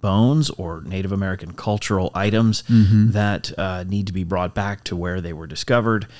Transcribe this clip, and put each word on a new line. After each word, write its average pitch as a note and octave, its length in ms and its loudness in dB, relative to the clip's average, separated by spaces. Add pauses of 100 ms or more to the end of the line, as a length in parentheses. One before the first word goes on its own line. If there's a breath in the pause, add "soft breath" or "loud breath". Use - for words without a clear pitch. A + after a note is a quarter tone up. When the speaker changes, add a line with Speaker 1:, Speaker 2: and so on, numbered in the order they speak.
Speaker 1:
bones A#2+ 480 2
or E2 340 -8
Native F#2+ 280 -6
American F#2+ 420 -4
cultural G#2 600 -2
items G#2+ 540 2
Speaker 2:
Mm-hmm. G#2+ 440 6
Speaker 1:
that, G#2 460 -2
uh, F#2 260 -4
need G2 240 -4
to F#2+ 40 -6
be F#2 120 -4
brought F2+ 300 -2
back G2+ 300 -6
to - 120 -6
where F2+ 260 -4
they E2+ 100 -8
were D#2+ 140 -12
discovered A2 600 0 (140 loud breath)